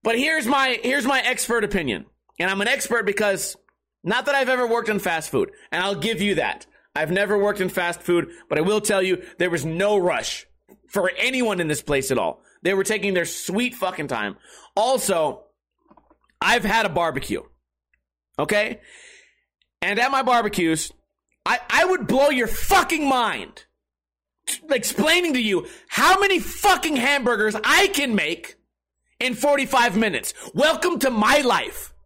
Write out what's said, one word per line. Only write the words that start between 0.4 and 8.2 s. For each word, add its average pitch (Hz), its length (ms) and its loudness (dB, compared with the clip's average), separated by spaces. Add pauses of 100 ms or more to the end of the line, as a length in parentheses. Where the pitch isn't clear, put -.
my, 262 360 0
here's 254 240 -2
my 269 140 2
expert 240 420 -2
opinion. 143 440 -4 (320)
And 185 120 -2
I'm 196 100 -2
an 226 80 0
expert 233 380 -2
because, 202 500 -2 (460)
not 226 240 -2
that 285 80 2
I've 262 140 2
ever 254 180 2
worked 226 220 0
in 208 100 0
fast 165 320 -2
food, 117 220 0 (180)
and 170 120 -2
I'll 202 120 -2
give 180 260 -4
you 202 140 0
that. 123 320 -2 (300)
I've 156 160 -2
never 202 260 2
worked 202 220 0
in 185 80 0
fast 175 340 -4
food, 175 260 0 (200)